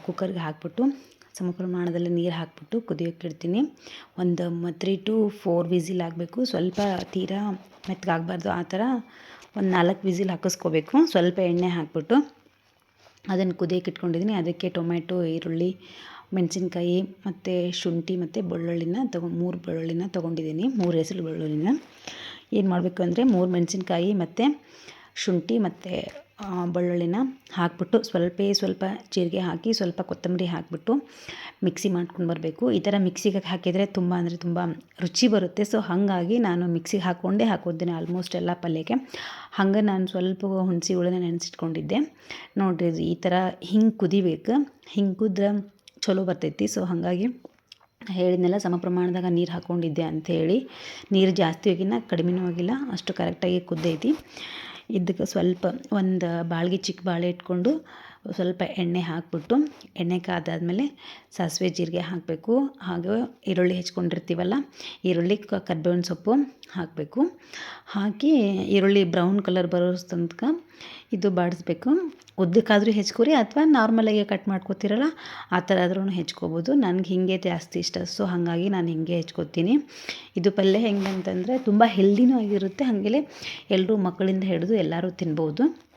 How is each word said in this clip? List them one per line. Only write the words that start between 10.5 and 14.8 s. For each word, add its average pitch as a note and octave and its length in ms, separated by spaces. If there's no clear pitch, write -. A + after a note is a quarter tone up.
ಸ್ವಲ್ಪ F3+ 280
ಎಣ್ಣೆ F3 280
ಹಾಕ್ಬಿಟ್ಟು E3 480
ಅದನ್ನು F#3 240
ಕುದಿಯೋಕೆ F3+ 380
ಇಟ್ಕೊಂಡಿದ್ದೀನಿ. F3+ 420
ಅದಕ್ಕೆ F3 360
ಟೊಮೆಟೊ, E3+ 560